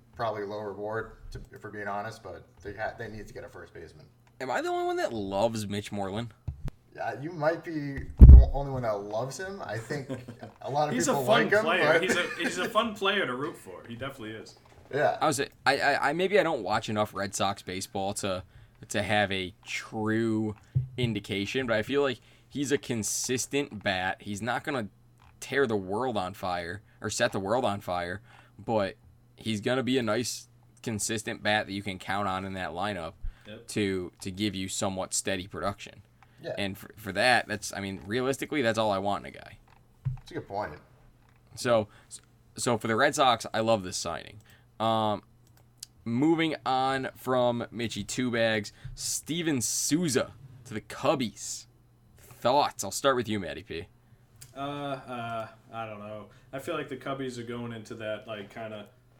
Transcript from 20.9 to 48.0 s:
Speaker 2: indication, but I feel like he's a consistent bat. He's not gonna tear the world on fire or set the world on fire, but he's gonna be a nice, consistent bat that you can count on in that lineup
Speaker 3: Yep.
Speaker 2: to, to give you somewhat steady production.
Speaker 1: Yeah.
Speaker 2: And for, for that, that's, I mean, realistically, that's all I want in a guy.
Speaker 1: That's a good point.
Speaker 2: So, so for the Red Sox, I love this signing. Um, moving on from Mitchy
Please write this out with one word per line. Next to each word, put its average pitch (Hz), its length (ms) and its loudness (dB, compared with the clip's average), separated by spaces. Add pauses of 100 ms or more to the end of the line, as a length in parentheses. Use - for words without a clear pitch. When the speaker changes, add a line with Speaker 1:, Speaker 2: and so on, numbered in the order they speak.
Speaker 2:
indication, 113 720 -2
but 113 80 2
I 110 60 2
feel 135 200 0
like 131 180 0 (280)
he's 135 240 -4
a 143 60 4
consistent 123 1080 -4
bat. 92 380 -2
He's 101 200 -8
not 123 220 -4
gonna 131 240 -4 (540)
tear 135 260 0
the 110 80 0
world 104 400 -2
on 92 180 -4
fire 90 480 -6 (200)
or 107 80 -6
set 120 240 0
the 110 60 -4
world 110 260 0
on 101 160 -2
fire, 90 400 -4 (420)
but 107 320 0 (400)
he's 110 240 -4
gonna 123 240 0
be 123 140 0
a 123 60 0
nice, 110 440 -4 (360)
consistent 110 600 -4
bat 104 220 0
that 98 80 -10
you 98 100 -4
can 92 160 -8
count 98 300 -4
on 92 160 -4
in 95 80 -8
that 92 180 -6
lineup 90 420 -6 (340)
Speaker 3:
Yep. 107 220 -18
Speaker 2:
to, 95 420 -2 (100)
to 101 100 -8
give 95 240 -2
you 95 120 -6
somewhat 95 460 -4
steady 95 320 -4
production. 92 560 -8 (400)
Speaker 1:
Yeah. - 160 -6
Speaker 2:
And 95 180 -4
for, - 220 -16
for - 140 -8
that, 113 360 4
that's, 104 260 -8
I - 60 -10
mean, 98 280 -6
realistically, 127 560 -2
that's 113 160 2
all 110 120 2
I 98 60 0
want 95 260 -2
in 69 100 -14
a - 40 -16
guy. - 200 -20 (580)
Speaker 1:
That's - 160 -16
a - 40 -12
good 143 120 -10
point. 196 260 -6 (800)
Speaker 2:
So, 117 340 2 (680)
so 120 240 0
for - 80 -6
the 113 80 2
Red 135 180 4
Sox, 131 400 2
I 110 60 0
love 113 240 2
this 92 140 -8
signing. 85 440 -8 (380)
Um, 110 420 0 (840)
moving 156 520 2 (100)
on 131 500 0
from 123 560 0
Mitchy 107 320 -6